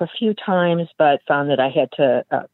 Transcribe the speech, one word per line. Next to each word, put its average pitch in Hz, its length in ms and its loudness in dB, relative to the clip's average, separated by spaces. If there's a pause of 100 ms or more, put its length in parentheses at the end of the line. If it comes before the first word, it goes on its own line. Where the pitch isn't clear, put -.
a 170 80 -2 (100)
few 220 160 0
times, 175 540 0 (100)
but 147 300 4
found 143 220 0
that 131 100 2
I 131 80 0
had 139 240 -2
to, 123 380 0
uh, 131 240 -4